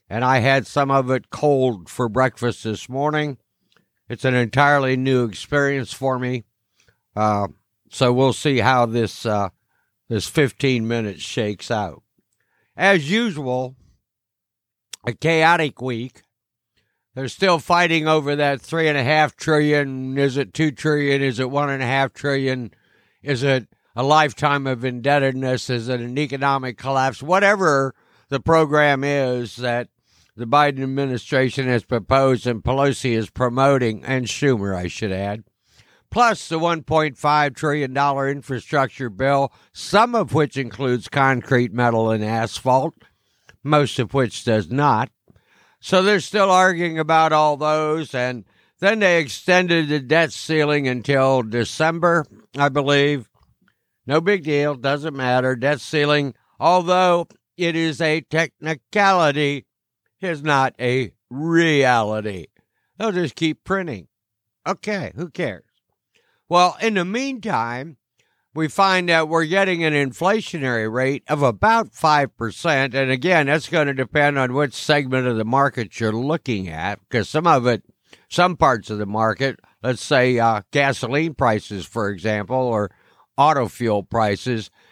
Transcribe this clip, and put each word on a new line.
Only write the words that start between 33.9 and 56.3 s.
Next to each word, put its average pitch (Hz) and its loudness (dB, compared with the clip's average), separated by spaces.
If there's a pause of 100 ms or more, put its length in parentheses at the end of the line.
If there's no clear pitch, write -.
and 127 -2
Schumer, 104 0
I 90 -6
should 98 -6
add, 101 -6 (680)
plus 226 2
the 165 -4
one 165 -2
point 156 -2
five 147 0
trillion 147 -2
dollar 139 0
infrastructure 135 -4
bill, 135 0 (200)
some 233 0
of 175 -2
which 147 0
includes 123 -4
concrete, 127 2
metal, 113 2
and 110 0
asphalt, 123 -2 (680)
most 147 0
of 113 -4
which 131 -2
does 107 0
not. 131 0 (720)
So 185 2
they're 202 2
still 196 0
arguing 175 2
about 160 2
all 151 2
those, 156 -2
and 123 -4 (320)
then 208 0
they 175 4
extended 170 2
the 147 0
debt 147 2
ceiling 147 0
until 131 2
December, 156 0 (280)
I 143 2
believe. 143 0 (800)
No 147 0
big 185 0
deal, 147 -2
doesn't 139 -4
matter. 127 0
Debt 131 -2
ceiling, 147 0 (240)